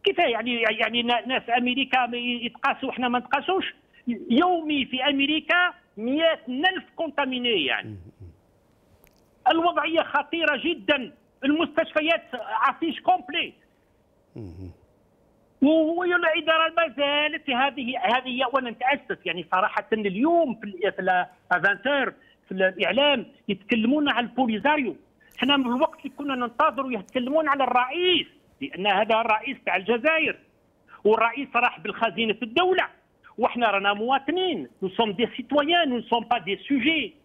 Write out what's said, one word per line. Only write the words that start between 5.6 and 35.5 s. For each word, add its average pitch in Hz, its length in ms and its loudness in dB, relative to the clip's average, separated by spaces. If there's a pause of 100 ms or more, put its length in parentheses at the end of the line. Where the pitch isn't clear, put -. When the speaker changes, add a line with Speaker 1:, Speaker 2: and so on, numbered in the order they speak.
Speaker 1:
مئة 285 520 0
ألف 302 360 -2 (120)
كونتاميني 254 680 -2
يعني. 113 240 -4
Speaker 2:
مم. 92 400 -18 (1200)
Speaker 1:
الوضعية 320 520 2
خطيرة 294 600 0
جدًا، 277 480 -2 (320)
المستشفيات 320 760 0 (120)
عفيش - 680 -2
كومبلي. 339 520 0 (840)
Speaker 2:
مم. 92 340 -12 (920)
Speaker 1:
و-، 320 380 2
والإدارة 330 760 2
ما 330 200 0
زالت 294 540 -2
هذه، 262 480 -2
هذه، 254 540 0
وأنا 254 180 0
نتأسف 254 560 -4
يعني 170 260 -6
صراحة 202 400 0
اليوم 233 640 2
في - 100 -12
ال-، 196 280 -2
في - 80 -10
ال-، 185 260 2 (240)
في 180 60 4
العشرة 202 580 0 (340)
في - 40 -10
الإعلام 190 760 2 (220)
يتكلمون 247 600 0
على 233 180 0
البوليزاريو، 240 680 0 (420)
احنا 277 180 2
من 262 100 0
الوقت 254 320 0
اللي - 180 -14
كنا 285 180 -6
ننتظروا 254 580 0
يتكلمون 262 560 -2
على 269 160 2
الرئيس، 262 640 0 (340)
لأن 170 260 -6
هذا 208 280 2
الرئيس 226 420 0 (100)
تاع 180 100 0
الجزائر، 240 640 0 (680)
والرئيس 226 520 2
راح 247 240 0
بالخزينة 220 600 -2
الدولة، 330 460 2 (500)
واحنا 233 320 2
رانا 196 220 2
مواطنين، 262 760 -2 (140)
نو 190 60 -2
سوم 220 240 0
دي 208 240 0
سيتويان، 294 520 2